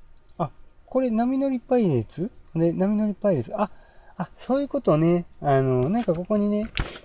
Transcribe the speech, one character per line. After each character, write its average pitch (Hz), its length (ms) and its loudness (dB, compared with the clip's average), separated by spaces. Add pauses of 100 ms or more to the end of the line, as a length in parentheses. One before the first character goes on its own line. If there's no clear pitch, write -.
(360)
あ、 165 80 -4
あ、 131 60 -8 (340)
こ - 160 -2
れ 254 100 0
波 240 280 0
乗 277 100 0
り 254 120 -2
パ 247 180 0
イ 214 100 4
レ 127 120 2
ー 107 40 -4
ツ？ - 280 -8 (220)
で、 165 180 2
波 190 240 0
乗 214 100 0
り 208 80 -2
パ 208 160 0
イ 165 60 2
レ 127 60 0
ー - 20 -4
ツ。 - 120 -10
あ、 208 140 -2 (460)
あ、 175 180 -6
そ - 240 -2
う - 20 0
い 285 40 -2
う 262 40 -8
こ 285 120 -4
と 156 180 2
ね。 170 280 2 (140)
あ 139 220 2
の、 127 280 2
な 226 100 0
ん - 20 -4
か 175 120 0
こ 175 100 -4
こ 214 120 -2
に 208 120 0
ね、 208 180 -2 (380)